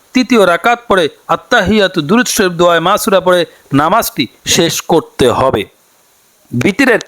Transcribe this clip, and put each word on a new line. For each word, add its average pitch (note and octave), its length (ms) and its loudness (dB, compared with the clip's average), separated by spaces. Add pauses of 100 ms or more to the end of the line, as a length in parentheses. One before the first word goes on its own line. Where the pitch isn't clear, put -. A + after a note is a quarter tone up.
(140)
তৃতীয় B3 320 2
রাকাত A3+ 420 0
পড়ে F3+ 220 0 (180)
আত্তাহিয়াতু F#3 760 0
দুরূদ G#3 260 0
শরীফ F#3 240 -2
দোয়ায়ে E3+ 280 2
মাসুরা F#3+ 400 0
পড়ে F3 260 0 (280)
নামাজটি E3 540 -2 (180)
শেষ - 360 -2
করতে - 500 -2
হবে। A#2+ 340 -2 (840)
বিতিরের G3+ 560 0